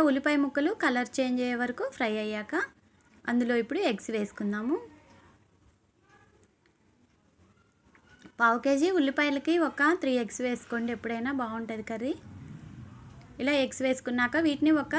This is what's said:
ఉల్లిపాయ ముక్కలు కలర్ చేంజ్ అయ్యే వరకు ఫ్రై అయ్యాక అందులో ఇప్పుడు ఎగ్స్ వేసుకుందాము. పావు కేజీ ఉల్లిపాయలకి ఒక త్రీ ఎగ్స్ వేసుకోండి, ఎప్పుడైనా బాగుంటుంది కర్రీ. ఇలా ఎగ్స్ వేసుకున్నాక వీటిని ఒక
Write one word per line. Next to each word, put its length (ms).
ఉల్లిపాయ 360
ముక్కలు 280
కలర్ 360
చేంజ్ 280
అయ్యే 160
వరకు 240
ఫ్రై 160
అయ్యాక 320
అందులో 300
ఇప్పుడు 200
ఎగ్స్ 260
వేసుకుందాము. 580
పావు 240
కేజీ 240
ఉల్లిపాయలకి 560
ఒక 140
త్రీ 100
ఎగ్స్ 240
వేసుకోండి, 500
ఎప్పుడైనా 340
బాగుంటుంది 500
కర్రీ. 220
ఇలా 120
ఎగ్స్ 220
వేసుకున్నాక 500
వీటిని 260
ఒక 160